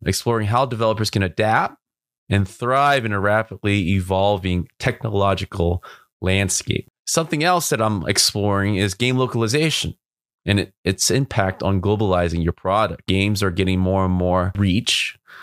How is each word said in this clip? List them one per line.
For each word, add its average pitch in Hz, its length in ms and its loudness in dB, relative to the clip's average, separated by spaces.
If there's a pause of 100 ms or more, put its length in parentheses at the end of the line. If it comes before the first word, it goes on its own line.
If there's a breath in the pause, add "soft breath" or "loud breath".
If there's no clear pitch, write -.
exploring 110 400 -2
how 123 180 2
developers 110 460 -2
can 101 140 0
adapt 110 520 0 (520)
and 98 200 2
thrive 135 560 0
in 110 80 -2
a 101 60 -2
rapidly 101 760 0
evolving 95 720 0 (100)
technological 98 1040 -2 (380 loud breath)
landscape. - 680 -2 (180)
Something 156 380 -2
else 175 280 0
that 113 120 0
I'm 107 240 -2
exploring 101 720 0
is 95 180 0
game 127 220 0
localization 127 800 0 (500)
and 101 140 2
it, - 120 -6 (120)
its - 260 0
impact 110 540 0
on 98 180 0
globalizing 90 640 0
your 85 80 0
product. 95 560 -2
Games 98 340 2
are 95 80 2
getting 92 300 0
more 95 240 2
and 92 100 2
more 90 420 0
reach. - 600 0 (260 loud breath)